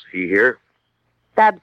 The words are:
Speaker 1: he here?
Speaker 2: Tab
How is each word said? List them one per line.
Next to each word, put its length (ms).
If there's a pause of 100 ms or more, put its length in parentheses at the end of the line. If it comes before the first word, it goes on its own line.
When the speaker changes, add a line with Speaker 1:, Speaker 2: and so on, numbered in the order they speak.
(120)
Speaker 1:
he 160
here? 300 (800)
Speaker 2:
Tab 280